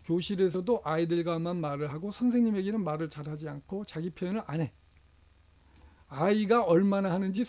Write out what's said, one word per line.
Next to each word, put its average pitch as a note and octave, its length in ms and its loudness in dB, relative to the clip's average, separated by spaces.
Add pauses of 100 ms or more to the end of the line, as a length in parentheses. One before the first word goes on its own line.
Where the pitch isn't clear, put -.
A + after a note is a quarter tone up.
교실에서도 F#3 800 0
아이들과만 E3+ 760 0
말을 D3 360 -4
하고 F#3 180 -6
선생님에게는 A3 720 2
말을 D#3 260 -2
잘하지 D3+ 380 -10
않고 F#3+ 380 -8
자기 E3 240 -6
표현을 F#3+ 380 -4
안 D#3 140 -2
해. C3+ 120 -2 (1400)
아이가 G#3 540 4
얼마나 G3 480 4
하는지 F#3+ 380 0